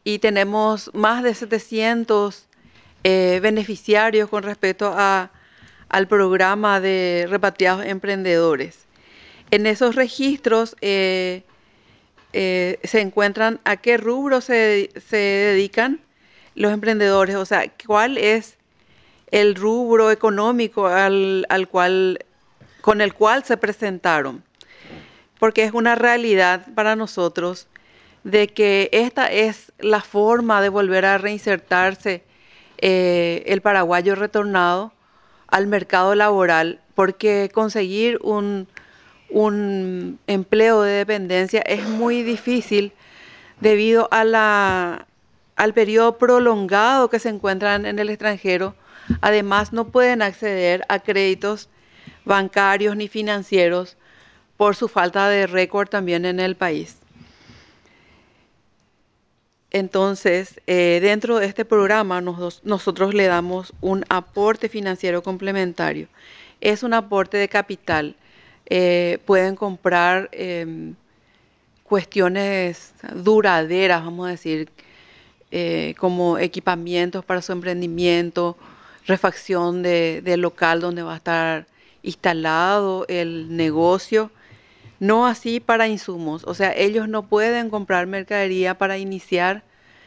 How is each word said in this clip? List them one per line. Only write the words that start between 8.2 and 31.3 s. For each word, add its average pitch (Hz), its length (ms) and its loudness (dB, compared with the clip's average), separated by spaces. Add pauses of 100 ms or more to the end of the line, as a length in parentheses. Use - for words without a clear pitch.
En 208 160 2
esos 220 300 0
registros, 240 840 0
eh, 185 640 -2 (880)
eh, 185 500 -2
se - 160 0
encuentran 208 640 0
a 202 140 0
qué 240 180 2
rubro 254 460 0
se, 214 480 2 (180)
se - 80 -4
dedican 202 880 0 (520)
los 208 200 0
emprendedores, 202 640 2
o 190 80 -4
sea, 185 260 -2 (160)
cuál 226 300 2
es 214 400 -2 (720)
el 208 240 4
rubro 220 560 2
económico 214 760 0
al, 190 600 2
al 190 220 -2
cual, 185 560 0 (560)
con 208 180 4
el 208 140 0
cual 226 320 2
se 233 100 0
presentaron. 180 880 -2 (960)
Porque 220 240 2
es 220 80 -2
una 233 240 2
realidad 220 680 2 (100)
para 214 220 0
nosotros 180 720 -4 (580)
de 208 240 2
que 202 420 2
esta 247 400 2
es 214 480 -2
la 208 220 2
forma 220 600 2
de 202 60 2
volver 190 380 2
a 196 140 2
reinsertarse, 190 1040 -2 (580)